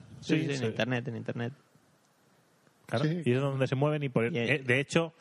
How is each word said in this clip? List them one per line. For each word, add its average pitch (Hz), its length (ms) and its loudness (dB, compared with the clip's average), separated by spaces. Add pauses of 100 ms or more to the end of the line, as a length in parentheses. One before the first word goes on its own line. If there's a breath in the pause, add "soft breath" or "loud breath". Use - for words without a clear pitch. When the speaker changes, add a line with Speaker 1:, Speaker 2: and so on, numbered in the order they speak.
(220)
Speaker 1:
Sí, 151 180 0
Speaker 2:
Sí, 160 60 0
Speaker 1:
sí, 156 80 -2
en 135 60 -2
Speaker 2:
sí. 120 80 0
Speaker 1:
Internet, 120 420 -2
en 113 80 -6
Internet. 117 360 -6 (1300)
Speaker 2:
Claro, 123 200 0
Speaker 3:
Sí. 165 200 0
Speaker 2:
y 123 60 4
es 127 100 2
donde 135 260 0
se 135 80 -2
mueven 147 280 2
y 139 60 -4
por 117 160 2
Speaker 1:
Y 139 120 -2
en, 117 120 0
Speaker 2:
eh, 139 100 2
de 131 200 2
hecho, 165 420 0